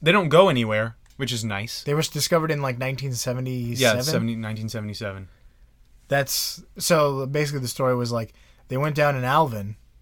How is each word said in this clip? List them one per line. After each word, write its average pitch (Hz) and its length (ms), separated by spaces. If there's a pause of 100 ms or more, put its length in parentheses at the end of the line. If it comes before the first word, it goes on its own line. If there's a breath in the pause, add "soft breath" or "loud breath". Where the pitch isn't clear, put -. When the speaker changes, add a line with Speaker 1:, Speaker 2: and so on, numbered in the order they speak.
Speaker 1:
they 156 80
don't 185 180
go 175 200
anywhere, 113 480 (220)
which 131 140
is 113 120
nice. 107 400
Speaker 2:
They 143 100
were 156 60
s-, 151 80
discovered 156 420
in, 147 120
like, 127 160
nineteen 131 360
seventy-seven? 123 840
Speaker 1:
Yeah, 127 40
seventy, 117 320
nineteen 110 340
seventy-seven. 104 600 (800)
Speaker 2:
That's, - 560 (140)
so 143 480
basically 143 340
the 123 80
story 127 260
was, 120 160
like, 113 240 (340 soft breath)
they 127 80
went 147 200
down 147 180
in 127 100
Alvin, 123 520 (260)